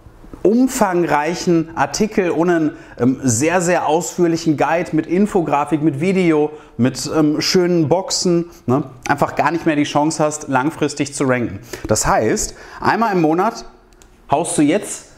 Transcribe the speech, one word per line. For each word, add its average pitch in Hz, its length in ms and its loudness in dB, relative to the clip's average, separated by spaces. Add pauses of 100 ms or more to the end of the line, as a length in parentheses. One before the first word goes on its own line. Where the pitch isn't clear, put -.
(440)
umfangreichen 175 1300 0
Artikel, 180 560 0
ohne 170 260 2
einen, 156 140 0 (300)
ähm, 123 240 2
sehr, 147 360 2
sehr 165 280 0
ausführlichen 165 680 0
Guide 160 360 0
mit 160 160 -2
Infografik, 160 720 0
mit 143 180 0
Video, 165 520 2 (240)
mit, - 400 -2
ähm, 151 240 2
schönen 175 480 2
Boxen, 170 640 0 (160)
ne, 135 180 0 (240)
einfach 143 260 0
gar 139 160 0
nicht 165 160 -4
mehr 160 80 2
die 147 80 2
Chance 151 400 0
hast, 151 240 -2
langfristig 143 640 -2
zu - 120 -4
ranken. 120 340 -2 (300)
Das - 180 0
heißt, 170 480 0 (260)
einmal 208 320 0
im 180 100 2
Monat 175 420 0 (680)
haust 160 260 -2
du 160 60 4
jetzt 160 440 0 (120)